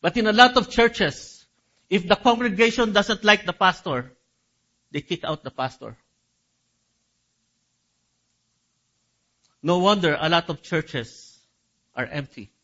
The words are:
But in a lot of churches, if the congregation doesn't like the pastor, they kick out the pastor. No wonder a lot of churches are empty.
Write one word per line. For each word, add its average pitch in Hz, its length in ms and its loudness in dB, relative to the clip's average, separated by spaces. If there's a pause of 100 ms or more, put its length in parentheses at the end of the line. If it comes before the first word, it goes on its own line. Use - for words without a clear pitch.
But 170 120 -2
in 226 100 0
a 214 80 2
lot 247 180 6
of 240 160 0
churches, - 760 -2 (420)
if 180 160 -2
the 196 100 4
congregation 226 800 2
doesn't 202 300 0
like 208 240 2
the 180 100 -6
pastor, 165 560 -2 (760)
they 147 100 -8
kick - 220 -10
out 156 180 -6
the 131 80 -12
pastor. 123 480 -10 (3750)
No 170 160 2
wonder 180 400 2
a 160 80 -2
lot 170 240 0
of 147 100 -10
churches - 760 -8 (560)
are 127 80 -6
empty. 135 480 -12 (120)